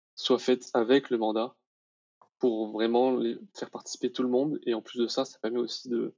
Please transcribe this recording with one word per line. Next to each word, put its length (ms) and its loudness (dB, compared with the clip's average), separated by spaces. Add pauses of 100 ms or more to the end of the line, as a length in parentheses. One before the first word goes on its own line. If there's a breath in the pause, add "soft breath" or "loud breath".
(160)
soit 240 2
faite 340 0
avec 360 4
le 80 2
mandat 380 -2 (840)
pour 340 0
vraiment 420 2
les, 220 -2 (180)
faire 160 -10
participer 400 -6
tout 120 -2
le 60 0
monde. 340 0
Et 100 0
en 80 -2
plus 180 -8
de 80 2
ça, 160 -2
ça 160 -10
permet 200 -2
aussi 280 -6
de 300 -2